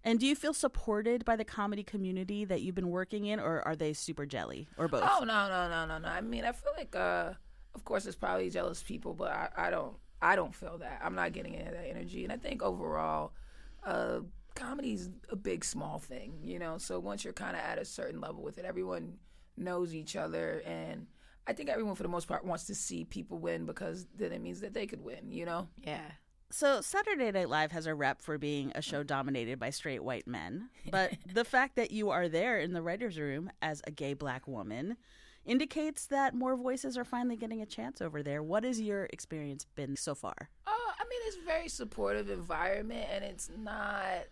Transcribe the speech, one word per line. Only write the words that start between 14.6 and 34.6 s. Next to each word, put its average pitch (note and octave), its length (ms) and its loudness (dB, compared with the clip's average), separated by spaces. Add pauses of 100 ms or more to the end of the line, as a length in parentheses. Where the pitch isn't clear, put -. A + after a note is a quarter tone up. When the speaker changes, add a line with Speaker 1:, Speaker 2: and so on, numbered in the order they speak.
Speaker 2:
a G#3+ 80 -4
big, F#3+ 260 0
small - 360 -2
thing, - 340 -10 (100)
you F3 160 -6
know? E3 180 -2
So F3+ 220 -2
once G3+ 240 -4
you're - 80 -6
kinda F#3 320 -4
at E3 140 -2
a F#3+ 80 -2
certain - 340 -6
level - 240 -6
with D3+ 140 -6
it, F3+ 80 -8
everyone F3+ 480 -2 (420)
knows F3+ 400 0
each D#3 220 -6
other. D#3+ 480 0
And E3 420 -6 (400)
I - 60 0
think C#4+ 160 -2
everyone, G#3+ 260 2
for G3 80 -4
the F3 60 0
most E3+ 180 0
part, - 160 0
wants E3+ 220 -2
to G3 100 -6
see E3 300 -2
people - 320 -6
win E3 280 0
because E3+ 400 -4 (120)
then E3+ 160 0
it - 80 -6
means F3 180 -6
that G#3 140 -8
they G#3 120 -2
could - 160 -10
win, - 300 -10
you E3+ 140 -4
know? E3+ 240 -2 (160)
Speaker 3:
Yeah. D3+ 160 -4 (480)
Speaker 1:
So C#4 320 6
Saturday F#4 500 2
Night F#3 160 4
Live D3+ 240 4
has D#3+ 140 -2
a D#3 100 2
rep C#3 260 2
for D#3 160 -2
being C#3+ 380 0
a D3 60 -2
show D3 200 0
dominated C3+ 580 0
by A#2+ 100 0
straight C3 340 -4
white A#2 240 -2
men. B2 420 -4 (220)
But F#3+ 300 4
Speaker 2:
<laughs> F3+ 120 -10
Speaker 1:
the A3+ 120 6
fact B3+ 320 4
that - 140 2
you G#3 180 2
are F3 180 4
there F#3+ 320 4
in E3+ 140 2
the E3+ 80 0
writer's F3+ 360 -2
room D3 340 -2 (100)
as D#3 260 0
a D3+ 40 -4
gay C#3+ 220 -2
black C#3 320 -2
woman B2 520 -4 (480)